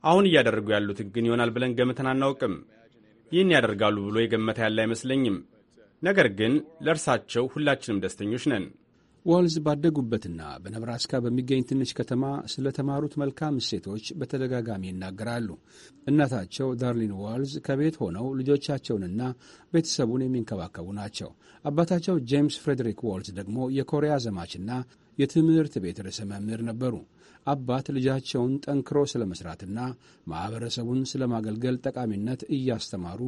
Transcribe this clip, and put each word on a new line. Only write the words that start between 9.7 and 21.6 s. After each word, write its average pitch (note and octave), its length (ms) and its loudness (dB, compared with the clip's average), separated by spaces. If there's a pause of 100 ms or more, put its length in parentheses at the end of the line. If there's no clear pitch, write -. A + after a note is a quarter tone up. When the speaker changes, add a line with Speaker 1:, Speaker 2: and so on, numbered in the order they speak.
Speaker 2:
በነብራስካ A2+ 600 -4
በሚገኝ B2+ 440 2
ትንሽ C3 300 0
ከተማ B2 300 -2 (220)
ስለተማሩት C#3 720 -2
መልካም C#3+ 380 -2
እሴቶች G#2+ 580 -4
በተደጋጋሚ B2 720 -4
ይናገራሉ። F#2+ 640 -6 (600)
እናታቸው C3 600 2 (100)
ዳርሊን A#2 380 0
ዋልዝ A#2+ 440 -4
ከቤት D3 380 0
ሆነው G2 380 -4
ልጆቻቸውንና B2+ 840 0 (500)
ቤተሰቡን C3+ 520 2
የሚንከባከቡ G#2 680 -4
ናቸው። G2+ 380 -8 (340)